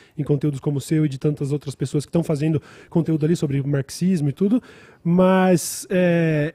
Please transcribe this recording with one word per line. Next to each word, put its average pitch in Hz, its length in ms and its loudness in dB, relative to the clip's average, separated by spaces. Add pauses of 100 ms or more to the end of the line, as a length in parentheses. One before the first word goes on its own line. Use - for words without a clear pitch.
(160)
em 147 80 -4
conteúdos 143 360 0
como 143 180 -2
o 127 40 -6
seu 156 220 0
e 151 60 2
de 135 80 -8
tantas 143 340 -2
outras 143 220 -6
pessoas 143 320 -4
que - 60 -20
tão 170 120 0
fazendo 156 380 -2 (300)
conteúdo 156 340 0
ali 165 100 2
sobre 139 280 -2
marxismo 143 640 -2
e 131 40 -2
tudo, 208 280 0 (420)
mas, 185 840 2
é, 165 640 2